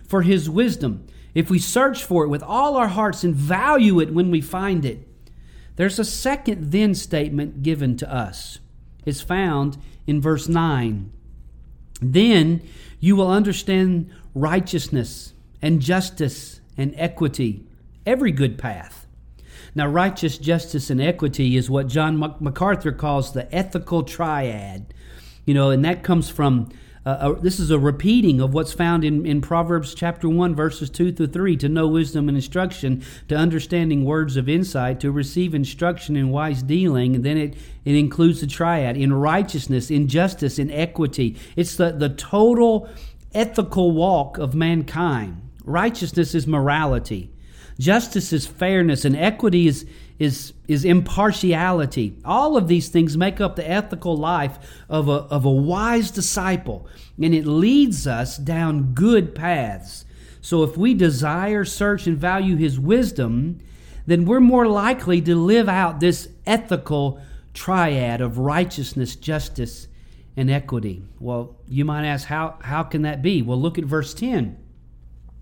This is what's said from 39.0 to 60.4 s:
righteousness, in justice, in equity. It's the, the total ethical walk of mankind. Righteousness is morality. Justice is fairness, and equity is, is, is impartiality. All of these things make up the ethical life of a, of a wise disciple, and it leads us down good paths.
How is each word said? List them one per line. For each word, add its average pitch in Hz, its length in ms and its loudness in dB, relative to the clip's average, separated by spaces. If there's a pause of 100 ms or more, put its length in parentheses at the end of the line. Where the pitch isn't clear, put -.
righteousness, 147 800 0
in 147 160 2
justice, 151 520 0
in 147 120 -2
equity. 147 680 -2 (200)
It's 175 200 -2
the, 170 160 2
the 147 180 0
total 220 800 2 (420)
ethical 190 600 0
walk 160 440 0
of 147 180 -4
mankind. 156 840 -2 (240)
Righteousness 175 680 0
is 143 120 0
morality. 139 840 0 (480)
Justice 190 560 2
is 143 120 -2
fairness, 180 580 2
and 139 120 2
equity 175 500 4
is, 143 200 0 (320)
is, - 340 -2 (160)
is 147 160 0
impartiality. 175 1400 2
All 269 340 2
of 180 120 2
these 175 220 2
things 160 260 4
make 190 240 0
up 185 160 -2
the 156 120 -8
ethical 180 460 -2
life 151 760 -4
of 156 180 0
a, 143 40 4
of 143 340 0
a 135 40 4
wise 196 600 2
disciple, 185 760 -4 (340)
and 160 140 4
it 151 120 2
leads 202 600 4
us 123 300 -4
down 151 560 0
good 180 420 4
paths. 135 680 -6 (380)